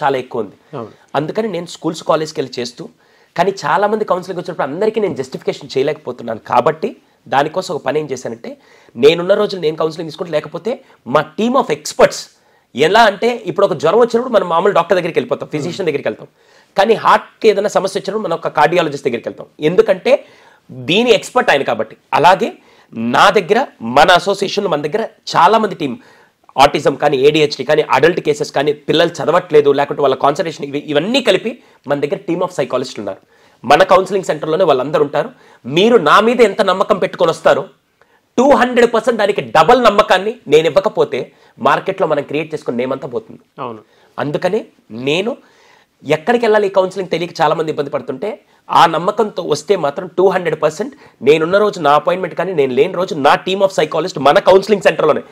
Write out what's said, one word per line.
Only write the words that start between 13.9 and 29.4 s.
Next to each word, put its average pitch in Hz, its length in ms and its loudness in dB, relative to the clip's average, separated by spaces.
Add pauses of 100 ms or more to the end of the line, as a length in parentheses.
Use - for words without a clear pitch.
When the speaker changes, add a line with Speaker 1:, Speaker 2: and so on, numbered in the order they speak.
Speaker 1:
వచ్చినప్పుడు 240 340 0
మనం 185 160 2
మామూలు 175 300 2
డాక్టర్ 170 200 2
దగ్గరికి 165 200 -2
వెళ్ళిపోతాం, 135 300 -4
ఫిజిషియన్ 170 400 -6
దగ్గరికి 135 200 -4
వెళ్తాం, 113 180 -8 (520)
కానీ 208 160 4
హార్ట్కి 196 540 2
ఏదైనా 202 200 2
సమస్య 185 320 -2
వచ్చినప్పుడు 202 260 -6
మనం 165 140 -4
ఒక - 80 -6
కార్డియాలజిస్ట్ 160 600 0
దగ్గరికి 117 200 -6
వెళ్తాం. - 180 -12 (140)
ఎందుకంటే 190 640 2 (460)
దీని 156 480 0
ఎక్స్‌పర్ట్ 240 320 -2
ఆయన 139 120 2
కాబట్టి. 113 340 -6 (180)
అలాగే 180 440 2 (340)
నా 135 380 2
దగ్గర, 185 360 0 (160)
మన 135 280 4
అసోసియేషన్లో 190 600 0
మన 147 120 -2
దగ్గర 196 260 -4 (260)
చాలామంది 190 400 4
టీం, 135 240 -6 (600)
ఆటిజం 143 360 2
కానీ, 147 220 0
ఏడీహెచ్డీ 147 480 2
కానీ, 151 180 2
అడల్ట్ 147 380 2
కేసెస్ 147 320 -4
కానీ, 147 200 0
పిల్లలు 151 460 0
చదవట్లేదు, 151 540 2